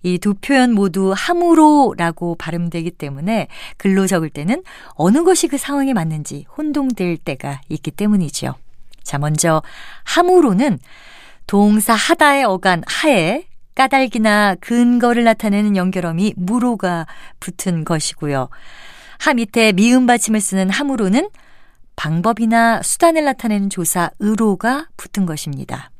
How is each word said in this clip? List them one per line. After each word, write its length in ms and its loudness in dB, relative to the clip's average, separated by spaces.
이 140 -2
두 160 0
표현 380 2
모두 440 0
함으로라고 1200 2
발음되기 540 -6
때문에 580 -6
글로 280 2
적을 220 0
때는 340 -4
어느 340 2
것이 240 2
그 80 -2
상황에 380 -2
맞는지 500 -6
혼동될 600 -2
때가 540 -8
있기 200 -8
때문이죠. 640 -2
자, 160 -6
먼저 440 0
함으로는 760 2
동사 480 2
하다의 500 4
어간 420 0
하에 600 0
까닭이나 840 2
근거를 640 2
나타내는 500 2
연결어미 640 -2
무로가 680 -2
붙은 440 -4
것이고요. 680 -4
하 160 0
밑에 380 2
미음 340 4
받침을 340 2
쓰는 280 -2
함으로는 600 0
방법이나 880 0
수단을 420 2
나타내는 460 -2
조사 400 -2
으로가 680 0
붙은 260 -4
것입니다. 760 -8